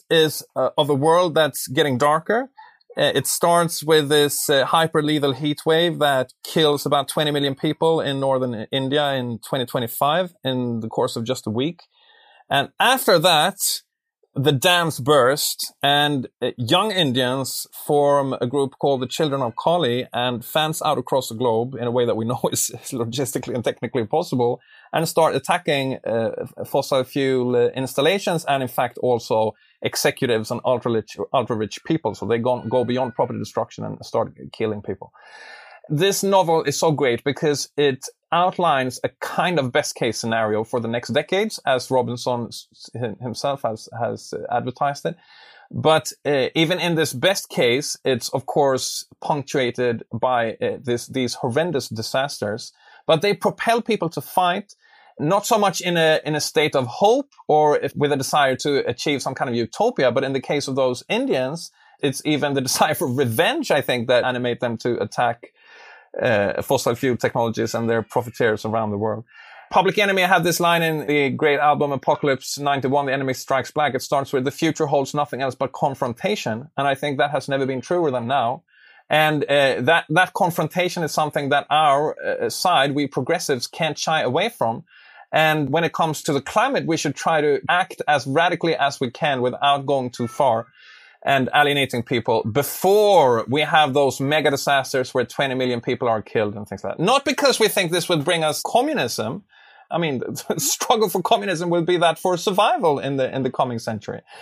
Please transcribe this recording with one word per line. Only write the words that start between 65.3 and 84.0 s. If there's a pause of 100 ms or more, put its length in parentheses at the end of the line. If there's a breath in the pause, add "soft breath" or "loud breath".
uh,
fossil
fuel
technologies
and
their
profiteers
around
the
world. (460 loud breath)
Public
Enemy
had
this
line
in
the
great
album
Apocalypse
ninety-one,
The
Enemy
Strikes
Back.
It
starts
with,
"The
future
holds
nothing
else
but
confrontation."
And
I
think
that
has
never
been
truer
than
now. (480 soft breath)
And,
uh,
that,
that
confrontation
is
something
that
our,
uh,
side,
we
progressives,
can't
shy